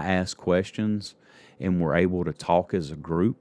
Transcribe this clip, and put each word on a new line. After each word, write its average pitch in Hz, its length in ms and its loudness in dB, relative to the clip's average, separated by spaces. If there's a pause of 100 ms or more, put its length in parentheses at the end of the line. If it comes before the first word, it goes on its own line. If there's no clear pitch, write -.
(100)
ask 92 260 -2
questions 104 800 -2 (460)
and 90 200 0
we're 78 140 2
able 90 300 2
to 80 80 -2
talk 87 420 0
as 78 160 -2
a 78 60 -8
group, 85 440 0